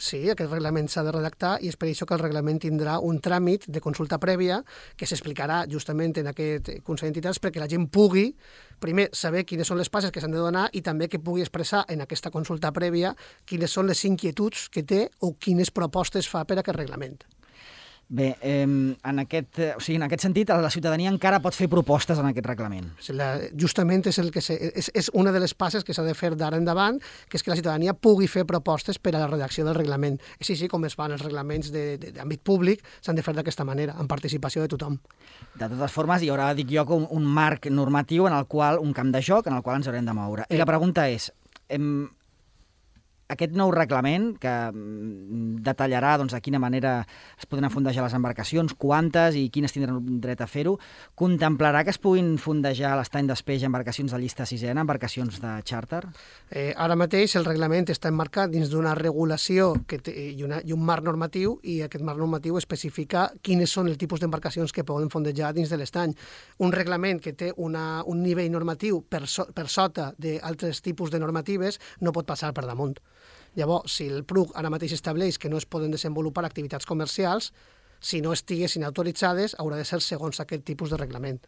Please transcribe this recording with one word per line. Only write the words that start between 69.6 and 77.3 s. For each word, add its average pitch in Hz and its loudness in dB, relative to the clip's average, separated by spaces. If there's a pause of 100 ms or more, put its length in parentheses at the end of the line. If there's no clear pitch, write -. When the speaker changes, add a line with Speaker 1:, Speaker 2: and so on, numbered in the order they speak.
Speaker 1:
sota 180 -2
d'altres 156 -4
tipus 165 -4
de 165 -2
normatives 165 -2 (180)
no 170 2
pot 165 -2
passar 151 -4
per 131 -6
damunt. 131 -4 (560)
Llavors, 165 0
si - -4
el 143 -6
pruc 185 2
ara 160 -4
mateix 156 -2
estableix 165 -2
que - -6
no 151 -2
es 156 -4
poden 156 -4
desenvolupar 156 -2
activitats 147 -8
comercials, 175 -2 (460)